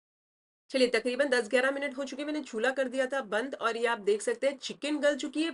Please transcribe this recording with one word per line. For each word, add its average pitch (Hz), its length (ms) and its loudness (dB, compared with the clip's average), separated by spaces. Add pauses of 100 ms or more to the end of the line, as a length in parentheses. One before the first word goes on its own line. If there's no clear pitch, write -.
(720)
चलिए, 254 160 4
तकरीबन 247 420 0
दस 247 200 2
ग्यारह 262 220 4
मिनट 277 260 -4
हो 277 60 -4
चुके, 269 220 -6
मैंने 302 160 -4
चूल्हा 240 300 0
कर 262 160 0
दिया 262 180 0
था 269 160 -2
बंद 233 340 -2
और 226 220 -2
ये 233 100 0
आप 233 120 0
देख 202 220 2
सकते 240 260 0
हैं 285 100 0
चिकन 294 400 -4
गल 294 180 4
चुकी 294 280 -2
है, 330 100 0